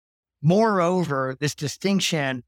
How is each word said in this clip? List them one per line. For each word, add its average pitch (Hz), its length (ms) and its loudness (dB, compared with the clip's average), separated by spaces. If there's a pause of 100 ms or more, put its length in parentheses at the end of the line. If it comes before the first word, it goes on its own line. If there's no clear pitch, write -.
(420)
Moreover, 175 1000 2
this 143 140 -4
distinction 147 920 -2